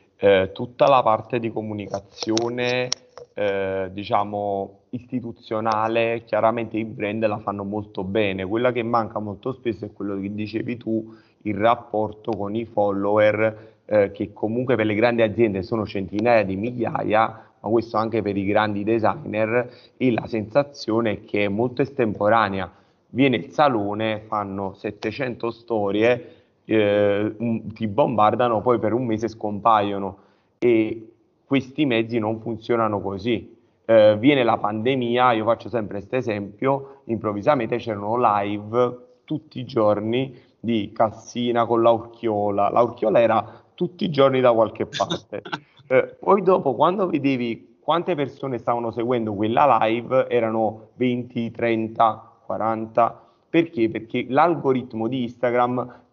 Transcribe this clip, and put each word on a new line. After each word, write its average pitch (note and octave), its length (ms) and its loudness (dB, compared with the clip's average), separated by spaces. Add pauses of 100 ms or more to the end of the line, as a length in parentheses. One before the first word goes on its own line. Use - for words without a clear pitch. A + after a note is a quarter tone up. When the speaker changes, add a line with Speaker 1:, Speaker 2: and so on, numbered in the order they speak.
(160)
Speaker 1:
eh, F#2+ 380 4
tutta C#3+ 340 0
la C3 140 6
parte A2 360 0
di A2+ 140 -4
comunicazione, A2+ 1400 -4 (460)
eh, G2 580 -2
diciamo, G2+ 960 -4
istituzionale, A2+ 1400 -4
chiaramente A2 540 0
i A2+ 80 -4
brand G#2+ 400 -2
la G#2+ 120 -2
fanno G2+ 260 -6
molto G#2 380 -6
bene. F#2+ 440 -2
Quella A#2+ 260 0
che A#2+ 100 -4
manca A2+ 360 -2
molto G#2 340 -8
spesso A2 320 -6
è G#2 80 -12
quello G2+ 260 -8
che G2 160 -6
dicevi A2 440 -6
tu, A2 360 -6 (280)
il G#2+ 120 -4
rapporto G#2+ 760 0
con G2+ 240 -4
i A2+ 100 -4
follower, G#2 1120 2 (100)
eh, G2+ 280 2
che G2 200 -6
comunque B2 420 -2
per G#2+ 120 2
le G#2+ 80 0
grandi A#2 260 2
aziende G#2 420 2
sono G#2+ 240 -4
centinaia G#2 580 0
di F#2+ 120 -4
migliaia, G#2+ 1040 -2
ma - 80 -8
questo A2+ 300 0
anche A2 240 -2
per G2+ 160 -2
i G2 80 -2
grandi G#2 380 0
designer, A2 840 0 (280)
e B2+ 140 2
la A2 140 -2
sensazione A2+ 880 -2
è G2 140 -8
che G#2 180 -2
è G2+ 40 0
molto A#2 340 -2
estemporanea. G#2 880 0 (360)
Viene B2 280 2
il D#3 160 -6
salone, A2 720 0
fanno G2 480 -4
settecento A2+ 760 -6
storie, A2+ 840 0 (320)
eh, G#2 760 2
un-, A2+ 340 -6
ti A2+ 140 -6
bombardano, A2 760 2
poi A2+ 180 2
per G#2 140 -2
un B2+ 140 -2
mese A2 220 -2
scompaiono, G2+ 880 -2 (400)
e A2 540 0 (320)
questi C#3 420 -2
mezzi A#2 320 0
non A2 220 -2
funzionano A2 600 -2
così. G2 540 -6 (300)
Eh, G#2+ 340 8
viene C3 240 4
la A2+ 160 2
pandemia, A#2+ 720 0
io A2 120 0
faccio A2+ 240 0
sempre G2+ 300 -6
questo G2+ 180 -6
esempio, A#2+ 880 -4
improvvisamente A2+ 720 0
c'erano G#2+ 420 -4
live G#2+ 800 0 (260)
tutti - 360 -8
i B2+ 40 -8
giorni A2+ 720 0 (220)
di G#2 340 -2
Cassina A#2 720 -2
con A2+ 180 2
Laurchiola. G#2 840 0
Laurchiola B2 520 2
era A2 420 0 (100)
tutti F3+ 320 -6
i F#3 60 -2
giorni C3+ 300 4
da B2 120 6
qualche A2 340 2
parte. - 560 -6
Speaker 2:
<laughs> - 320 -14 (140)
Speaker 1:
Eh, - 300 2
poi G3 240 4
dopo, E3+ 320 2
quando F3 320 2
vedevi C3 720 -2
quante E3+ 380 -2
persone C3+ 420 -6
stavano A#2 320 -2
seguendo A#2 440 -2
quella A#2 480 4
live, A#2+ 460 2
erano A2+ 640 -2
venti, B2 580 -4
trenta, A2+ 760 0 (160)
quaranta. A2 800 -2 (260)
Perché? D#3+ 400 0
Perché A#2+ 400 -6
l'algoritmo C3+ 760 0
di B2+ 160 -4
Instagram A#2+ 800 -2 (120)